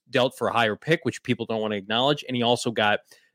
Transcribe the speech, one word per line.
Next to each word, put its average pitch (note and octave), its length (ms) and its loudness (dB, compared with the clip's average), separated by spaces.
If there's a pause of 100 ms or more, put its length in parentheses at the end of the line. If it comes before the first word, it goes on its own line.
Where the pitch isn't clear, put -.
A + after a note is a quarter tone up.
dealt C3 280 0
for A2+ 100 -2
a F2+ 60 -2
higher A2 240 2
pick, - 260 0
which - 200 -6
people A#2 240 -4
don't A2+ 140 -4
wanna G#2+ 160 -2
acknowledge. A#2 500 0
And B2+ 100 -6
he A#2+ 60 0
also A#2+ 260 2
got, G#2 300 2 (360)